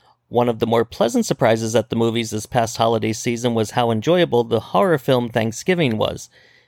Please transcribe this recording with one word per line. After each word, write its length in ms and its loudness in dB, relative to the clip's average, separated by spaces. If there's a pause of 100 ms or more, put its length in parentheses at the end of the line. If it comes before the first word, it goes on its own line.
(300)
One 180 2
of 120 -2
the 80 0
more 180 2
pleasant 400 0
surprises 500 0
at 140 2
the 80 -2
movies 340 0
this 140 -6
past 320 -2
holiday 340 0
season 420 -2
was 180 0
how 200 0
enjoyable 540 2
the 160 0
horror 360 0
film 300 0
Thanksgiving 680 -2
was. 320 -4 (380)